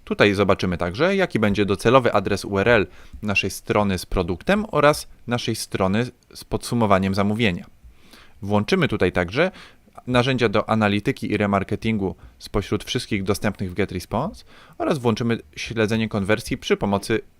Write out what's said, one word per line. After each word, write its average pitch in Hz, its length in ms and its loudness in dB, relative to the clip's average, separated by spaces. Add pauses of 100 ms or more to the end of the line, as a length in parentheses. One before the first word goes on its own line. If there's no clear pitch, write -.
Tutaj 110 300 4
zobaczymy 92 440 2
także, 117 380 0
jaki 185 220 0
będzie 104 280 2
docelowy 117 460 4
adres 95 320 0
U 98 140 -2
R 98 100 2
L 110 180 4 (360)
naszej 101 280 -2
strony 104 480 0
z - 80 -12
produktem 98 640 -2
oraz 147 380 2 (180)
naszej 120 300 -4
strony 101 500 0 (280)
z - 100 -18
podsumowaniem 101 720 0
zamówienia. 104 520 0 (760)
Włączymy 104 460 2
tutaj 95 240 2
także 101 380 0 (560)
narzędzia 123 420 2
do 104 220 0
analityki 107 600 0
i 107 40 0
remarketingu 101 800 0 (240)
spośród - 460 -4
wszystkich 110 380 -4
dostępnych 98 480 -4
w 90 40 -12
GetResponse 101 720 -6 (340)
oraz 269 200 0
włączymy 117 400 0 (180)
śledzenie 110 520 -2
konwersji 110 500 -2
przy - 180 -2
pomocy 104 440 -2 (200)